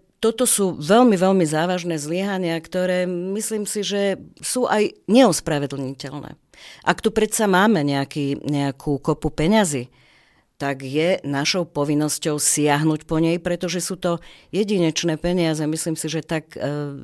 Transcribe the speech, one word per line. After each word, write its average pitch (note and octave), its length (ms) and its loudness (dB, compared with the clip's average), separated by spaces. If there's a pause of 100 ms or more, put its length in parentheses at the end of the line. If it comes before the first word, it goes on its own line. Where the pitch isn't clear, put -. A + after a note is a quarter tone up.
(220)
toto A3+ 240 0
sú F#3+ 320 0
veľmi, G#3 400 6
veľmi F#3+ 260 4
závažné E3+ 540 -2
zlyhania, F3 640 -4
ktoré, F3+ 480 -2
myslím G3 560 -4
si, G#3 160 -6
že G3 400 -2 (160)
sú - 320 -2
aj G#3+ 240 2 (160)
neospravedlniteľné. C#3+ 1300 2 (480)
Ak - 160 0
tu G#3+ 80 2
predsa G#3+ 400 0
máme F#3+ 320 4
nejaký, C#3 640 -2
nejakú C#3+ 560 -2
kopu D3+ 320 -2
peňazí, D#3 560 2 (720)
tak C#3 240 -4
je D#3 400 0
našou C#3+ 400 -2
povinnosťou D3 720 -2
siahnuť D3 720 2
po D#3+ 80 0
nej, E3 240 0
pretože F3 400 -4
sú F3 160 -6
to E3+ 240 -2 (320)
jedinečné E3+ 640 0
peniaze. E3 480 0
Myslím D#3+ 320 -4
si, - 80 -8
že D#3 160 -4
tak, D#3 320 -6
e, - 80 -10 (420)